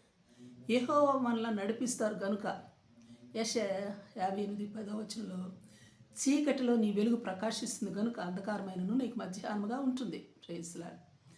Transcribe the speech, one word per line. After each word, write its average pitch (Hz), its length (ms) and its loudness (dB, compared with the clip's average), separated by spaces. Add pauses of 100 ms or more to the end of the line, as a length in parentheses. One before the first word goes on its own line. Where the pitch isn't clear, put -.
(720)
యెహోవా 269 500 6
మనల్ని 226 440 0
నడిపిస్తారు 220 500 0
కనుక, 196 460 -2 (760)
యెషయా 202 580 0 (220)
యాభై 196 260 0
ఎనిమిది 208 240 -4
పదో 208 300 -6
వచనంలో, 98 560 -6 (500)
"చీకటిలో 262 760 4
నీ 214 160 4
వెలుగు 220 240 4
ప్రకాశిస్తుంది 196 800 -2
కనుక 226 260 0
అంధకారమైనను 190 760 -2
నీకు 247 240 0
మధ్యాహ్నముగా 208 600 -4
ఉంటుంది." 254 500 -2 (200)
ప్రైజ్ 170 300 -8
లార్డ్. 170 200 -10 (400)